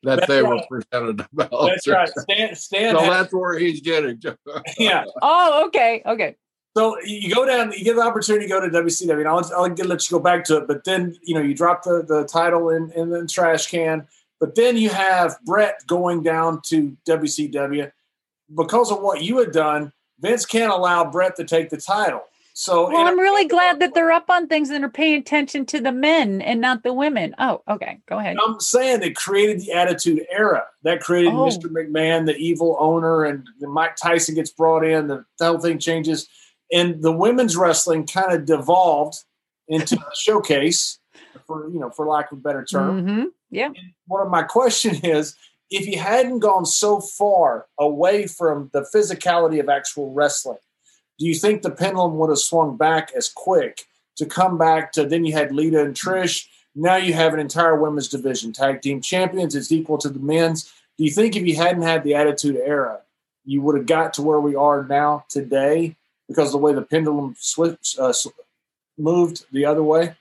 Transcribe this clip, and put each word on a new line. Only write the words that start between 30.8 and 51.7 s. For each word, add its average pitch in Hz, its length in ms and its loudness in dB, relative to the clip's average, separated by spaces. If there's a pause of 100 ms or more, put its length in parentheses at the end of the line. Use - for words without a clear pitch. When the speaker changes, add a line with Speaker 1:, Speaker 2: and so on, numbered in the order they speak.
Speaker 2:
That 170 160 0
created 175 340 2
Speaker 3:
Oh. 262 120 2
Speaker 2:
Mister 175 220 -2
McMahon, 160 580 0
the 147 100 0
evil 165 420 0
owner, 165 460 2
and 143 200 -4 (160)
Mike 151 360 -4
Tyson 165 400 0
gets 160 140 -4
brought 160 340 2
in, 160 240 0
the, 139 160 -8 (140)
the 170 80 0
whole 170 120 2
thing 165 220 -2
changes. 160 480 -2 (440)
And 175 300 0
the 160 100 4
women's 214 440 2
wrestling 165 500 2
kinda 185 320 0
devolved 156 800 2 (500)
into 156 300 -2
a - 140 -10
Speaker 3:
<laughs> - 60 -16
Speaker 2:
showcase, 170 840 0 (480)
for, 156 220 -10
you 170 100 -6
know, 123 100 -8
for 151 160 -6
lack 151 240 -2
of 143 80 -14
a - 20 -16
better 139 240 -4
term. 190 400 -2
Speaker 3:
Mm-hmm. 208 200 -2 (260)
Yeah. 226 160 -4
Speaker 2:
And - 260 -14 (140)
one 190 180 -2
of 180 60 -4
my 170 140 2
question 233 500 0
<laughs> 135 100 -8
is, 151 300 0 (360)
if 196 180 -6
you 190 100 -6
hadn't 247 400 0
gone 190 280 2
so 208 340 0
far 170 640 0 (140)
away 170 480 2
from 147 440 -2
the 139 100 0 (120)
physicality 170 640 2
of 139 100 -2
actual 139 440 -4
wrestling, 143 460 -2 (600)
do 156 80 -4
you 165 80 0
think 208 280 0
the 180 80 -4